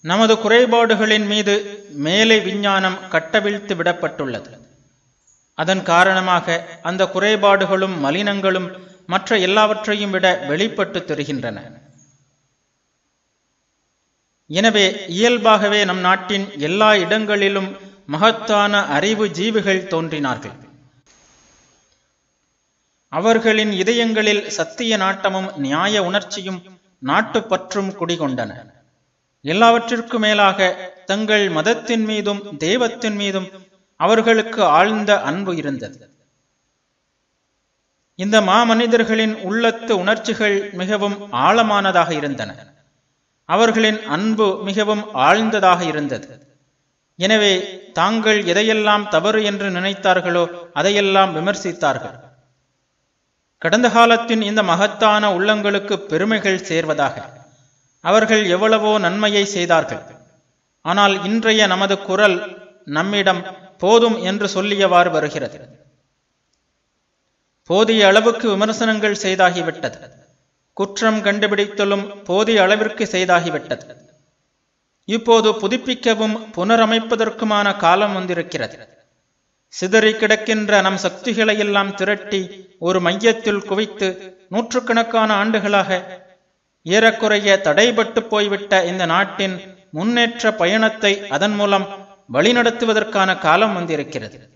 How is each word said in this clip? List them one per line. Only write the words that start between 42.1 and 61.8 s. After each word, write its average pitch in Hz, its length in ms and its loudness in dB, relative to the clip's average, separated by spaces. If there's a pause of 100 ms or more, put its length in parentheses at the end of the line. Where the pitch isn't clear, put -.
இருந்தன. 139 600 -8 (720)
அவர்களின் 220 580 2
அன்பு 202 600 0
மிகவும் 208 520 -4
ஆழ்ந்ததாக 185 680 2
இருந்தது. 147 680 -6 (720)
எனவே 208 320 4 (400)
தாங்கள் 214 520 2
எதையெல்லாம் 208 640 2
தவறு 208 340 2
என்று 202 260 -4
நினைத்தார்களோ 185 760 0 (300)
அதையெல்லாம் 190 600 2
விமர்சித்தார்கள். 160 840 -4 (1500)
கடந்த 214 280 2
காலத்தின் 233 540 4
இந்த 214 200 0
மகத்தான 208 680 2
உள்ளங்களுக்கு 202 720 0
பெருமைகள் 190 600 -2
சேர்வதாக. 156 500 -2 (880)
அவர்கள் 214 460 4
எவ்வளவோ 214 500 2
நன்மையை 202 460 0
செய்தார்கள். 170 580 0 (840)
ஆனால் 196 380 2
இன்றைய 220 440 0
நமது 190 320 0